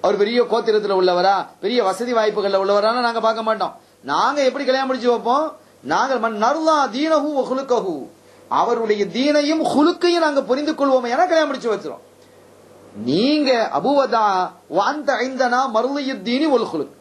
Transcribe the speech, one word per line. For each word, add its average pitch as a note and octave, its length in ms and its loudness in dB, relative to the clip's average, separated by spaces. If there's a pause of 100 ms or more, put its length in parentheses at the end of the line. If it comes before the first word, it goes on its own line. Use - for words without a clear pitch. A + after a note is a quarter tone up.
அவர் G3+ 160 2
பெரிய A#3 260 2
கோத்திரத்துல G#3+ 540 0
உள்ளவரா, F#3 380 4 (260)
பெரிய A#3 220 0
வசதி A3+ 300 -2
வாய்ப்புகள்ல G3+ 480 0
உள்ளவரான்னு G#3 460 2
நாங்க A3+ 120 -2
பார்க்க A3 240 0
மாட்டோம். G#3 300 -2 (300)
நாங்க G3+ 440 0
எப்படி C#4 180 -2
கல்யாணம் C4 240 0
முடிச்சு B3 240 0
வைப்போம்? A#3 340 0 (440)
நாங்கள் A#3 320 0
மன் A3+ 200 -4
நர்லா D#4 340 2 (160)
தீனஹு D4+ 440 0
வ C4 120 0
ஹுலுக்கஹு, A#3+ 460 -2 (560)
அவருடைய G#3+ 520 0 (120)
தீனையும் D4 560 0
ஹுலுக்கையும் E4+ 540 2
நாங்க C#4+ 240 0
புரிந்து D4 260 0
கொள்வோமே C4 400 0
என E4 100 2
கல்யாணம் D#4+ 260 2
முடிச்சு A#3 220 -4
வச்சிரும். D#3+ 300 -10 (1040)
நீங்க C4 400 2 (300)
அபூவதா B3+ 440 2 (520)
வ F3 40 4 (100)
அன்த C#4+ 200 -4 (160)
இந்தனா B3+ 340 0 (160)
மர்லியுத் B3+ 520 -2
தீனி C4 260 0
வல் A3+ 180 0
ஹுலுக் D3 300 -6